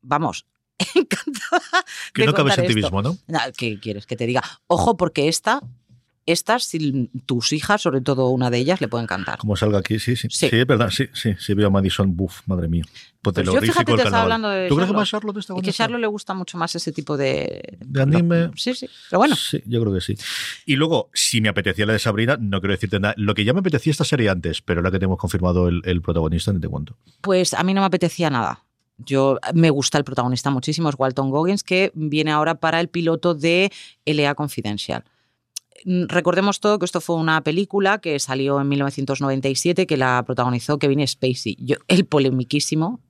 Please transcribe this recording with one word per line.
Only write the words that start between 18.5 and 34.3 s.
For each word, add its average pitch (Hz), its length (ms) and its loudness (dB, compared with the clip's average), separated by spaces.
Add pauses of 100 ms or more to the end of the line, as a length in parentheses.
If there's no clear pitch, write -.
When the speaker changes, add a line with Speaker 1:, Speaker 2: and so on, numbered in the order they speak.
Speaker 1:
Sí, - 200 -4
sí. 254 120 -12 (220)
Pero 175 100 0
bueno. 277 160 6
Speaker 2:
Sí, - 300 -4
yo 117 160 0
creo 104 120 2
que 92 80 2
sí. 101 140 -4 (500)
Y 143 120 2
luego, 160 360 2
si - 280 0
me 107 80 4
apetecía 95 360 0
la 110 80 2
de 104 60 2
Sabrina, 117 400 0
no 98 220 -2
quiero 98 120 0
decirte 98 260 -2
nada. 104 180 0
Lo 104 160 0
que 104 100 0
ya 107 100 2
me 185 60 2
apetecía 160 320 0
esta 147 140 0
serie 120 240 2
antes, 85 320 -2
pero 85 180 0
ahora 90 120 2
que 92 80 0
tenemos 92 180 0
confirmado 90 500 2
el, 87 160 0
el 87 180 0
protagonista, 82 520 0
ni 87 80 -2
te - 80 -6
cuento. 71 260 -8 (240)
Speaker 1:
Pues 185 340 2
a - 100 0
mí 190 100 0
no 196 80 2
me 196 60 2
apetecía 175 420 0
nada. 113 340 -2 (360)
Yo, 135 400 2 (140)
me 165 160 6
gusta 147 280 0
el 143 60 2
protagonista 127 460 -2
muchísimo, 147 400 0
es 139 80 -2
Walton 135 340 0
Goggins, 175 320 0
que 185 320 0
viene 156 360 -2
ahora 156 280 2
para 165 200 0
el 170 100 0
piloto 165 440 0
de 170 380 2 (340)
L 147 220 2
A 143 80 0